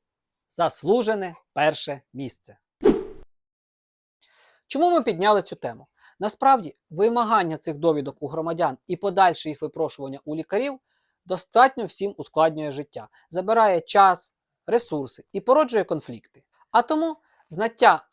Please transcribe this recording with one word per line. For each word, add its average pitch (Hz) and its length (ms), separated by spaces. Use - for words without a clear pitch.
заслужене 190 840
перше 147 480
місце. - 440
Чому 339 240
ми 330 100
підняли 202 400
цю - 140
тему? 120 320
Насправді, 214 560
вимагання 208 680
цих 156 200
довідок 147 420
у 147 80
громадян 160 500
і 175 80
подальше 180 540
їх 143 120
випрошування 139 640
у 151 100
лікарів 254 440
достатньо 226 600
всім 196 320
ускладнює 156 540
життя, 131 360
забирає 190 520
час, 190 520
ресурси 160 640
і 196 100
породжує 247 420
конфлікти. - 600
А 233 100
тому 311 360
знаття 208 640